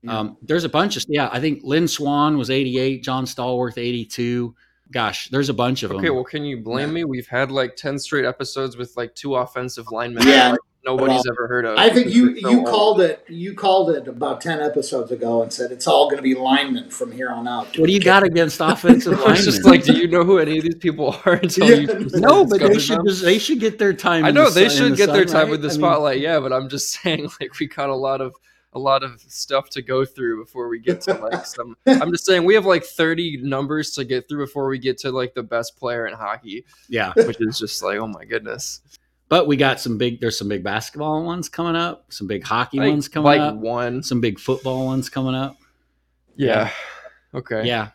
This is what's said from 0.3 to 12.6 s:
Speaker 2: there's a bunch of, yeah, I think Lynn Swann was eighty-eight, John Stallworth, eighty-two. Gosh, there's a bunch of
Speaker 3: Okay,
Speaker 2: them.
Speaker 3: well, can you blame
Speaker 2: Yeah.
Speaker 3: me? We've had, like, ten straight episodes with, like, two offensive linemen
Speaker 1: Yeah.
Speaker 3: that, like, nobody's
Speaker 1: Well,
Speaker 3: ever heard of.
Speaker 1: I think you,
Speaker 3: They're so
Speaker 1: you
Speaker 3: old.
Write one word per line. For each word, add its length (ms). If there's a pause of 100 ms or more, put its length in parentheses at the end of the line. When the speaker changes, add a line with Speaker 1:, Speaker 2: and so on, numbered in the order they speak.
Speaker 2:
there's 220
a 40
bunch 280
of, 120
yeah, 220
I 80
think 240
Lynn 240
Swann 500
was 140
eighty-eight, 540
John 220
Stallworth, 520
eighty-two. 760 (340)
Gosh, 380
there's 220
a 40
bunch 300
of 80
Speaker 3:
Okay, 140
Speaker 2:
them. 100
Speaker 3:
well, 80
can 200
you 140
blame 300
Speaker 2:
Yeah. 60
Speaker 3:
me? 100
We've 240
had, 240
like, 240
ten 220
straight 260
episodes 520
with, 200
like, 180
two 220
offensive 560
linemen 340
Speaker 1:
Yeah. 60
Speaker 3:
that, 200
like, 80 (240)
nobody's 400
Speaker 1:
Well, 140
Speaker 3:
ever 80
heard 180
of. 140
Speaker 1:
I 100
think 240
you, 220
Speaker 3:
They're 80
so 80
Speaker 1:
you 80
Speaker 3:
old. 80